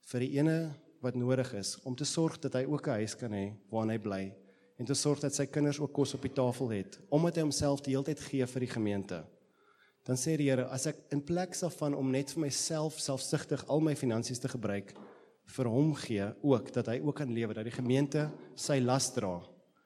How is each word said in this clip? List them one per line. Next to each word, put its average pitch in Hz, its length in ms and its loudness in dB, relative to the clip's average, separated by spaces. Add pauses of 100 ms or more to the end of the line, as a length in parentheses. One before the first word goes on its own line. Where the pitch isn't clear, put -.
vir 123 140 -4
die 139 180 0
ene 160 380 2 (260)
wat 123 140 -2
nodig 123 380 2
is, 101 220 -6 (100)
om 127 100 -6
te 143 100 -4
sorg 160 360 0
dat 131 120 -4
hy 131 120 0
ook 147 220 -2
'n 113 140 2
huis 107 140 -2
kan 117 160 -6
hê 101 220 -2 (160)
waarin 110 200 0
hy 113 80 0
bly, 98 380 -4 (420)
en 120 80 -6
te 135 100 0
sorg 143 280 2
dat 143 120 0
sy 143 100 2
kinders 147 340 2
ook 143 140 -2
kos 139 240 2
op - 40 -6
die 131 140 -4
tafel 127 340 2
het, 98 300 -4 (100)
omdat 160 260 4
hy 165 60 2
homself 143 400 2
die 135 140 0
hele 139 80 0
tyd 151 160 -2
gee 131 260 0
vir 123 200 -2
die - 80 -6
gemeente, 98 500 -2 (840)
dan 127 100 0
sê 160 220 0
die 143 140 4
Here, 127 180 2
as 127 160 -4
ek 151 140 -4 (120)
in 143 140 0
plek 180 300 -2
sal 170 180 -2
van 147 220 0
om 135 160 0
net 139 240 0
vir 165 60 0
myself 151 580 -2
selfsugtig - 680 -2
al 143 140 4
my 151 140 4
finansies 120 440 0
te 135 80 -4
gebruik, 101 460 -4 (600)
vir 123 140 0
hom 143 260 4
gee 101 320 -2 (160)
ook, 131 300 4
dat 120 140 0
hy 117 120 0
ook 147 160 -2
kan 127 180 -2
lewe, 113 200 -2
dat 110 120 -4
die 117 80 -6
gemeente 139 540 2 (280)
sy 143 240 2
las 127 360 4
dra, 95 240 -2 (460)